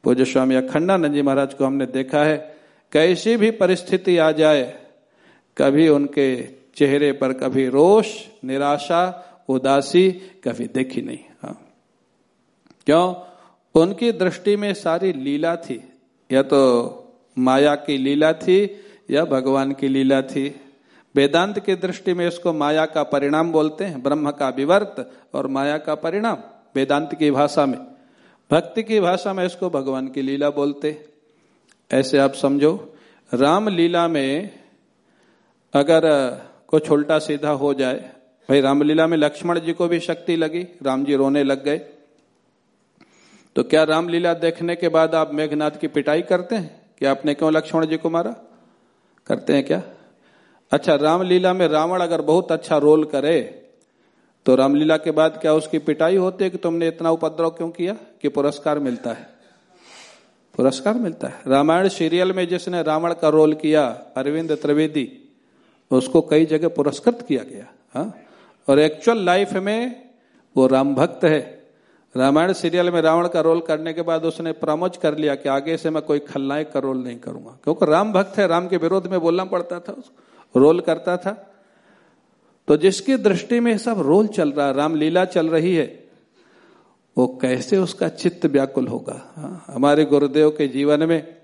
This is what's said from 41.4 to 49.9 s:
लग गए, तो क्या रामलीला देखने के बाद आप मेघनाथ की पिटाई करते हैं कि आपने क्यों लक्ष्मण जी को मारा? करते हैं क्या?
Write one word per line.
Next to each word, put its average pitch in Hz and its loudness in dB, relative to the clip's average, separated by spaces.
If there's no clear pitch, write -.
लग 135 0
गए, 147 -2
तो 123 0
क्या 156 4
रामलीला 170 0
देखने 170 -2
के 170 -4
बाद 160 2
आप 156 0
मेघनाथ 151 -2
की 151 -8
पिटाई 151 -2
करते 180 -2
हैं 165 -8
कि 139 -2
आपने 139 0
क्यों 156 0
लक्ष्मण 160 0
जी 156 -4
को 160 -4
मारा? 170 -4
करते 127 -2
हैं 139 2
क्या? 175 -2